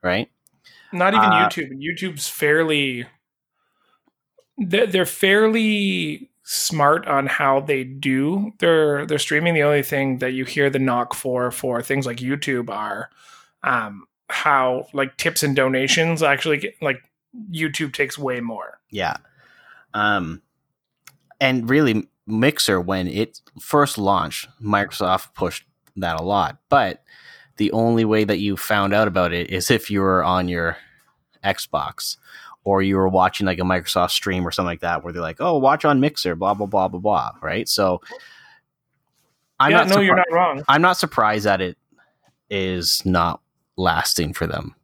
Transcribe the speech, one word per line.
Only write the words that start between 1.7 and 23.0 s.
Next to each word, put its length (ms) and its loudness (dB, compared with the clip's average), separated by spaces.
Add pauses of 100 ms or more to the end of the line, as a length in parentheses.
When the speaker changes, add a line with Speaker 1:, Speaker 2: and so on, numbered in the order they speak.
Speaker 2:
YouTube's 480 -8
fairly, 800 0 (1500)
they're, 300 0
they're 180 2
fairly 1300 2 (120)
smart 640 0
on 200 2
how 340 2
they 240 -2
do 760 -2
their, 440 4
their 140 -2
streaming. 360 0
The 100 2
only 180 4
thing 360 -2
that 140 -4
you 140 -4
hear 240 2
the 80 -2
knock 360 0
for, 360 -2
for 320 -4
things 240 -2
like 120 -8
YouTube 520 -4
are, 400 -8 (520)
um, 440 -4 (240)
how, 600 0
like, 240 -4
tips 260 -2
and 120 0
donations 680 2
actually 360 2
get, 240 -8
like, 200 -4 (480)
YouTube 420 -4
takes 260 -4
way 220 -6
more. 380 -12 (120)
Speaker 1:
Yeah. 260 -4 (760)
Um, 480 -2 (1000)
and 280 0
really, 380 2 (200)
Mixer, 540 0
when 280 -4